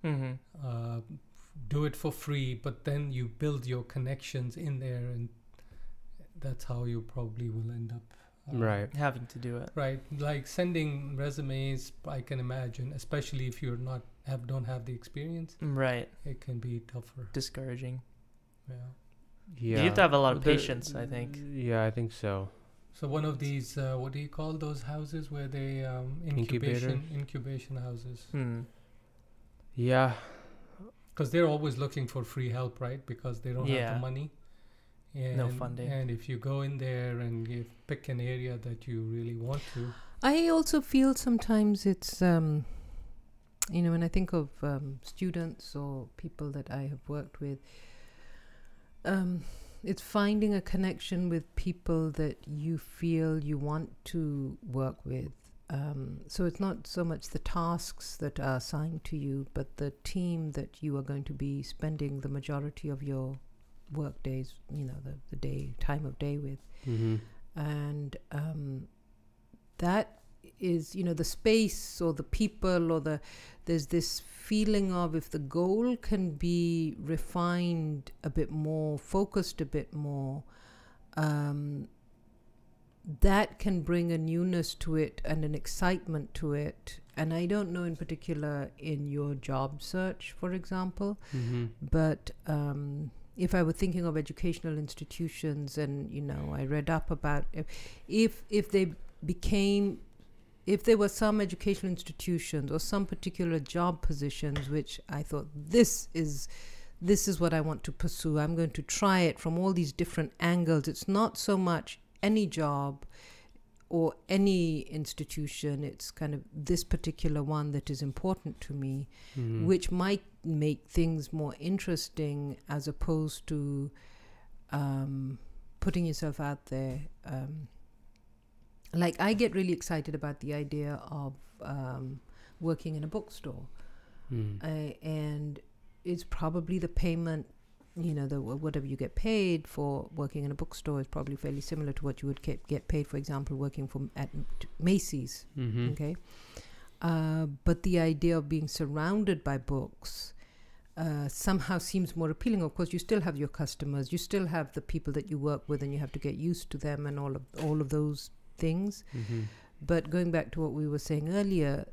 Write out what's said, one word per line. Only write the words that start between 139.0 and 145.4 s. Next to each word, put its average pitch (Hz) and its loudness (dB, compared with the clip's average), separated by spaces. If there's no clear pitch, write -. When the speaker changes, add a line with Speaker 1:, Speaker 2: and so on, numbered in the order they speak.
Speaker 4:
paid 190 4
for 143 -2
working 143 -2
in 139 -2
a 143 -2
bookstore 143 -2
is 135 -4
probably 139 -4
fairly 139 -4
similar 151 -2
to - -2
what 139 -2
you 139 -2
would 139 -2
get, - -4
get - -2
paid, 147 2
for 143 -4
example, 139 -4
working 139 -2
from 135 -4
at 139 -4
M-, 143 0
t-, - -2
Macy's. 156 2